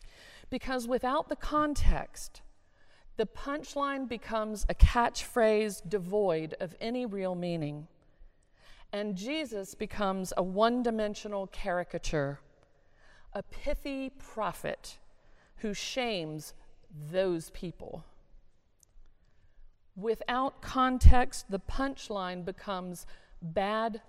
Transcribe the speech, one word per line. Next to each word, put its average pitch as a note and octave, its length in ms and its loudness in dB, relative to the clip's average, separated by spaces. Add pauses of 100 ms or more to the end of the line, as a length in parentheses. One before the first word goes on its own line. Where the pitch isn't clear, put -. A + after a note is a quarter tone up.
(480)
Because B3+ 400 -4
without B3+ 400 0
the D4+ 80 -4
context, - 1080 0 (720)
the A3 100 0
punchline C#4 840 -6
becomes A3 600 -4
a F3 60 0
catchphrase A3 1120 4
devoid F3+ 720 0
of F3 220 -6
any B3 260 -4
real F#3+ 280 -4
meaning. D#3+ 520 -4 (1080)
And G#3 220 -4
Jesus A3 600 -6
becomes F#3+ 600 -2
a G3 60 2
one-dimensional G#3+ 1040 0
caricature, E3 920 -2 (920)
a G3+ 120 -10
pithy C#4 720 -4
prophet - 800 -8 (600)
who G#3+ 140 -4
shames F3 800 -4 (580)
those F3+ 380 0
people. - 540 -12 (1900)
Without A#3 680 -2
context, - 880 10
the F#3+ 100 -4
punchline G3 840 -6
becomes F3+ 640 -8 (340)
bad G#3 680 0